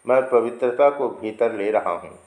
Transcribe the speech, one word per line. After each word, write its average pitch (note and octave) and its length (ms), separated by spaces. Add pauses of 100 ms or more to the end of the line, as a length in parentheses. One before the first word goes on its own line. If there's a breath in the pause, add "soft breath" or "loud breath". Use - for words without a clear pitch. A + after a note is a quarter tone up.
"मैं C3 220
पवित्रता A#2+ 600
को C#3 200
भीतर A2 440
ले G#2 180
रहा G2 200
हूँ E2+ 360